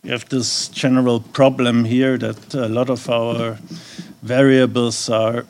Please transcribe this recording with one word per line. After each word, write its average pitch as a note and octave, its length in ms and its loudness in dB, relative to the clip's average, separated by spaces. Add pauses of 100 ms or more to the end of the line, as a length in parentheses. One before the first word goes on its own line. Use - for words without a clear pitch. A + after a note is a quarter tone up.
we B2+ 80 -10
have B2 180 -8
this - 400 -4
general B2+ 500 2
problem B2+ 640 2
here B2+ 340 0
that A2 340 -8
a B2+ 140 -4
lot B2 240 -2
of A#2+ 180 -6
our A#2 480 -2 (640)
variables B2 880 2
are A2+ 400 0